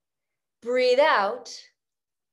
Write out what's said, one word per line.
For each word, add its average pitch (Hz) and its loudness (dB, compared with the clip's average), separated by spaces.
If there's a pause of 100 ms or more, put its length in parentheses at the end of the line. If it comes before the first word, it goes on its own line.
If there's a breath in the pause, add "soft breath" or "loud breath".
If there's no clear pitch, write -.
(640)
Breathe 247 0
out. 247 0 (840)